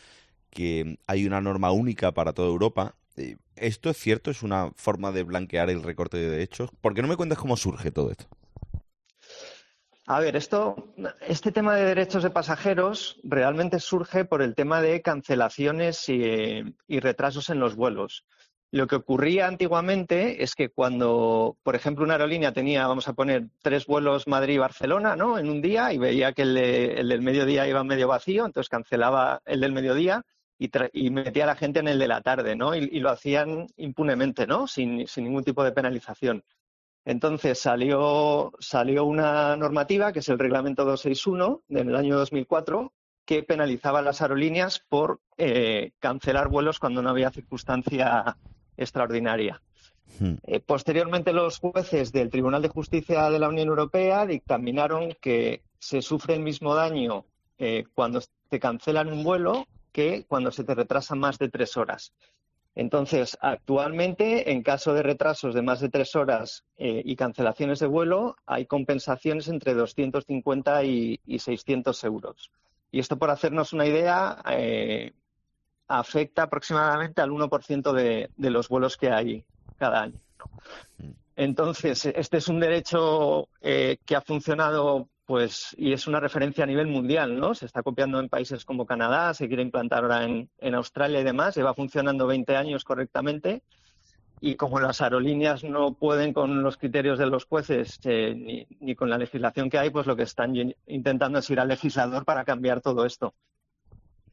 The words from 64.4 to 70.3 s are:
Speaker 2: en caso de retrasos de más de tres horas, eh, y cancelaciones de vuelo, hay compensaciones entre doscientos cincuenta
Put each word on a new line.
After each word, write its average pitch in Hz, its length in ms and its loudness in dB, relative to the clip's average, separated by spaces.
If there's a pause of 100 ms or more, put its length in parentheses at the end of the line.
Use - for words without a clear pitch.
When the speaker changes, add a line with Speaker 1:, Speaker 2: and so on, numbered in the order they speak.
Speaker 2:
en 127 100 0
caso 139 320 2
de 151 80 4
retrasos 143 540 0
de 120 80 2
más 127 160 0
de 135 100 0
tres 135 260 0
horas, 131 480 0 (140)
eh, 113 260 -2
y 131 120 -6
cancelaciones 131 640 0
de 151 80 2
vuelo, 170 480 0 (100)
hay 127 220 -2
compensaciones 143 800 -2
entre 139 260 -2
doscientos 131 540 0
cincuenta 139 560 0